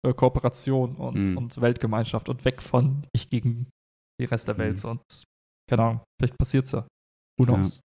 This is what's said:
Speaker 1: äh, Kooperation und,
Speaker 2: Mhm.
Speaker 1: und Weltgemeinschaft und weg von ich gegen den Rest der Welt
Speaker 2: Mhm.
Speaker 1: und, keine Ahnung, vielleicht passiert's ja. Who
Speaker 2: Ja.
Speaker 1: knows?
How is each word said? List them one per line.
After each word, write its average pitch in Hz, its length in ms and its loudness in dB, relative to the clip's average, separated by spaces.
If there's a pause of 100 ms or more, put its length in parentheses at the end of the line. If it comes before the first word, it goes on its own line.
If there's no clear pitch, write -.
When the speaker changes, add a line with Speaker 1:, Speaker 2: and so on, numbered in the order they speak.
Speaker 1:
äh, 127 80 2
Kooperation 131 800 0
und, 123 360 -2
Speaker 2:
Mhm. 90 60 -2
Speaker 1:
und 120 240 -6
Weltgemeinschaft 117 680 0
und 123 160 -6
weg 127 180 0
von 135 420 2 (100)
ich - 160 -4
gegen 120 380 -2 (520)
den 123 100 -4
Rest 117 200 -4
der 107 80 -4
Welt 107 260 -2
Speaker 2:
Mhm. 113 80 -8
Speaker 1:
und, 120 100 -8 (680)
keine 113 140 4
Ahnung, 113 180 0 (180)
vielleicht 127 180 0
passiert's 131 360 0
ja. 117 120 -4 (540)
Who 131 80 8
Speaker 2:
Ja. 123 60 6
Speaker 1:
knows? 95 340 2